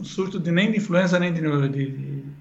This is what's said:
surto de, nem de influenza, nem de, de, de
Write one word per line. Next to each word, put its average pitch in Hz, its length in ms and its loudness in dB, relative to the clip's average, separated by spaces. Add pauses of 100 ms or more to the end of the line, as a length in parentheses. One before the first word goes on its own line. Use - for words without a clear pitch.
surto 190 360 -4
de, 170 120 -2
nem 196 200 4
de 214 60 0
influenza, 180 420 2
nem 175 140 0
de, 165 80 -2 (280)
de, 139 220 -4
de 139 320 -8 (180)